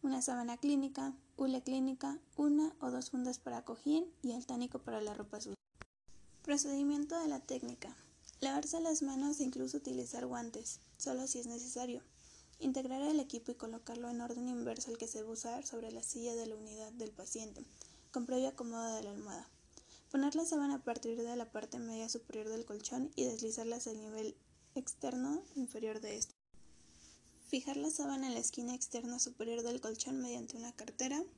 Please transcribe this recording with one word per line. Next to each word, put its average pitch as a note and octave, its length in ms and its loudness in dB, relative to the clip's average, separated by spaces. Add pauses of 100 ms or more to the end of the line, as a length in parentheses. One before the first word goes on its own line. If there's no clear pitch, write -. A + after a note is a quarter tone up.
una C4 180 2
sábana A#3+ 380 0
clínica, C#4 560 4 (240)
hule C4 240 4
clínica, C4 560 2 (180)
una D4 440 8
o B3+ 100 0
dos B3+ 200 0
fundas B3+ 280 2
para A#3+ 260 -4
cojín D4+ 400 4 (180)
y A#3+ 100 2
el B3 120 -4
tánico B3+ 360 -2
para A3+ 200 -2
la G#3 140 -2
ropa G#3 260 -8
sucia. G3 160 -6 (840)
Procedimiento C#4+ 760 4
de E4 80 2
la C#4 140 2
técnica: B3 560 -4 (420)
lavarse D4 420 2
las D#4+ 220 4
manos C#4 380 2
e - 20 4
incluso C4 360 0
utilizar B3+ 480 -2
guantes, A#3 520 -4 (180)
solo C4 300 0
si B3 140 0
es A#3+ 60 -4
necesario. A#3+ 560 -4 (580)
Integrar C4 420 2
el D4+ 160 6
equipo B3+ 320 0
y A#3+ 60 -2
colocarlo A#3 520 -6
en A#3+ 120 -2
orden A#3+ 280 -2
inverso A#3+ 420 -2
al A#3 60 -2
que A3+ 120 -2
se A3 160 -4
va A3 40 -6
a A3+ 40 -4
usar A#3+ 340 -4
sobre A3+ 240 -4
la A3+ 140 -6
silla A#3 320 0
de A3+ 100 -2
la A3 80 -4
unidad G#3+ 380 -10
del A3 180 -4
paciente, G#3+ 540 -6 (480)
con A#3+ 140 2
previo B3+ 220 4
acomodo A3+ 460 -2
de A3 80 -2
la G#3 80 -4
almohada. G#3 380 -8 (680)
Poner C#4+ 180 6
la D#4+ 120 4
sábana C#4+ 300 4
a B3+ 60 -4
partir A#3 400 0
de A#3 140 -2
la A3+ 160 -2
parte A3 260 -4
media A3+ 300 -4
superior A3 400 -4
del A3 160 -2
colchón B3 520 -2
y B3+ 100 4
deslizarla A3+ 500 0
hacia A#3+ 160 -4
el G#3+ 80 -6
nivel G#3+ 340 -4 (400)
externo C4+ 680 0 (140)
inferior A3 440 0
de G#3+ 160 -4
este. - 160 0 (1160)
Fijar C#4 280 0
la D4 140 2
sábana C#4 360 0
en B3+ 60 -2
la A#3 80 0
esquina A#3+ 340 -2
externa A#3+ 440 -4
superior A#3 440 0
del A#3+ 200 0
colchón B3+ 400 -2
mediante A#3+ 340 -4
una A#3 160 -8
cartera. C4 500 -2 (160)